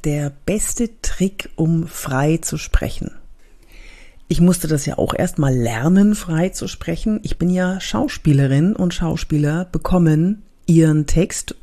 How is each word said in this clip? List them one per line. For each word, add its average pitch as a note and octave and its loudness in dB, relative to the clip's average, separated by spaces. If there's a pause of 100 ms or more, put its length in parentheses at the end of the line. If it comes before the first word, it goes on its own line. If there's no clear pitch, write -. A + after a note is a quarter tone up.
der D3 -2 (160)
beste A3 -2 (140)
Trick, - -2
um E3 0
frei D3 -2
zu - -6
sprechen? - -2 (1160)
Ich D#3+ 2
musste F3 4
das D3+ -2
ja - -4
auch - 0
erstmal D3 0
lernen, C#3+ 4
frei F3 -2
zu - -8
sprechen. G#3+ -4
Ich - -4
bin F3 0
ja F#3 0
Schauspielerin D3+ 2
und F3 0
Schauspieler D#3+ -2
bekommen F3 2 (240)
ihren D#3 4
Text - 0